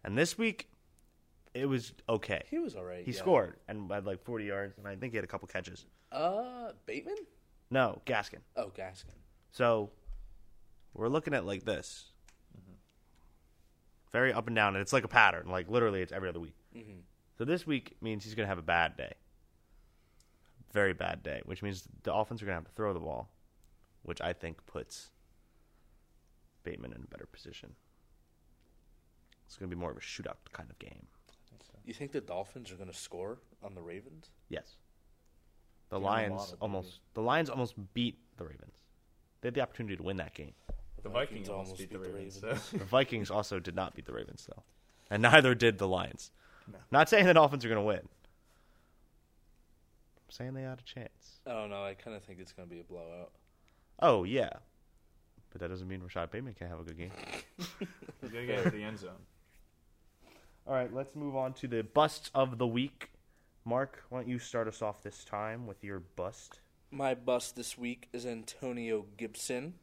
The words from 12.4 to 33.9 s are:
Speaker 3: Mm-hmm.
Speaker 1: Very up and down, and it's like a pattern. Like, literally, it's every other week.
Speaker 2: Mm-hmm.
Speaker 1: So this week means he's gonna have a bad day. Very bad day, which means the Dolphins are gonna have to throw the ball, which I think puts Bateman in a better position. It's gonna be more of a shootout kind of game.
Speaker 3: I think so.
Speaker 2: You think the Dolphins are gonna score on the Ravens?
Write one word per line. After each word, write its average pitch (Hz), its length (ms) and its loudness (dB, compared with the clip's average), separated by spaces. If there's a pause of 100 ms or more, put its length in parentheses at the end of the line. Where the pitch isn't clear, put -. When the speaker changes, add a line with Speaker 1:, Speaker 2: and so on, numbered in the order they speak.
Speaker 3:
Mm-hmm. 92 180 -20 (1400)
Speaker 1:
Very 127 220 4
up 110 120 -2
and 117 100 -2
down, 104 200 6
and 98 80 0
it's - 100 0
like 127 100 6
a 110 40 -6
pattern. 87 420 6
Like, 92 200 0
literally, 107 340 4
it's 82 80 -6
every 95 180 -2
other 85 100 -4
week. 82 140 -8 (220)
Speaker 2:
Mm-hmm. 107 240 -16 (380)
Speaker 1:
So 117 80 -2
this 170 200 0
week 143 360 -2
means 107 220 -4
he's 107 120 -12
gonna 110 120 0
have 95 120 0
a 80 40 -10
bad 82 340 4
day. 64 160 -8 (1600)
Very 98 220 4
bad 85 300 -4
day, 65 220 -4
which - 180 -8
means 98 180 -4
the - 80 -20 (140)
Dolphins 107 400 0
are - 20 -10
gonna 92 120 -2
have 80 80 -8
to - 80 -20
throw 104 200 0
the 85 60 -4
ball, 78 320 -6 (720)
which - 180 -8
I 87 120 0
think 82 340 -10
puts - 420 -12 (1500)
Bateman 62 300 -8
in 58 100 -14
a - 40 -16
better - 180 -16
position. - 460 -18 (1800)
It's - 100 -20
gonna 92 120 -8
be 85 60 -6
more 87 140 -4
of 55 80 -8
a - 40 -14
shootout - 340 -10 (180)
kind - 160 -14
of - 80 -20
game. - 300 -18 (240)
Speaker 3:
I - 180 -20
think - 140 -20
so. - 100 -20 (100)
Speaker 2:
You 117 120 -12
think 143 160 -8
the 143 100 -2
Dolphins 95 500 -8
are 92 40 -14
gonna 92 180 -12
score 95 460 -8 (240)
on 101 100 -12
the 87 80 -12
Ravens? 104 480 -14 (200)